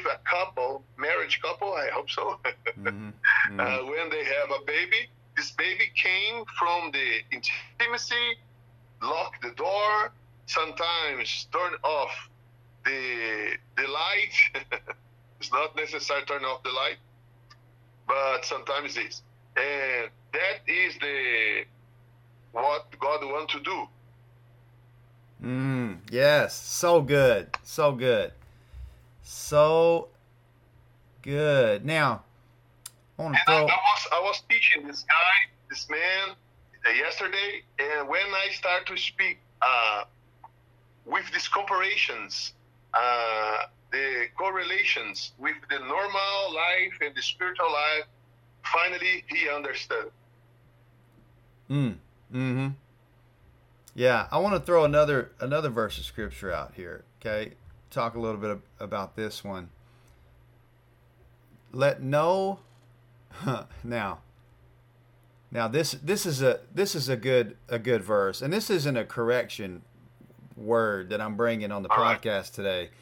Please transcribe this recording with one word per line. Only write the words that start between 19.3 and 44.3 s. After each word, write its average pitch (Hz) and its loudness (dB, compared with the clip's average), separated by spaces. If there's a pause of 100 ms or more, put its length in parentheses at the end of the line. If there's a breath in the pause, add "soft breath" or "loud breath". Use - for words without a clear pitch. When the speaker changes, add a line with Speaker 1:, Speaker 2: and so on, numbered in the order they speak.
Speaker 1:
And 131 -2 (220)
that 190 -2 (100)
is 175 0
the, 120 -2 (880)
what 143 -2 (120)
God 143 0
want 151 -4
to 147 -4
do. 147 -6 (1500)
Speaker 2:
Mm, 127 -2 (120)
yes, 135 4
so - 4
good, 131 4
so 147 2
good, 120 2 (880 soft breath)
so 160 4 (1120)
good. 139 4
Now, 143 2 (920)
I 160 -6
wanna 160 2
Speaker 1:
And 165 6
I, 156 6
Speaker 2:
throw 151 4
Speaker 1:
I 170 4
was, - 2
I 170 4
was 190 -2
teaching - 4
this 143 -10
guy, 175 4 (180)
this - -10
man, 185 -2 (520)
uh, 113 6
yesterday, 190 -2 (160)
and 143 -2
when 180 0
I 196 -2
start 185 -2
to 185 -6
speak, - -2 (240)
uh, 113 2 (1000)
with 185 -4
these 185 -4
comparations, 190 -2 (400)
uh, 113 2 (280)
the 131 0 (100)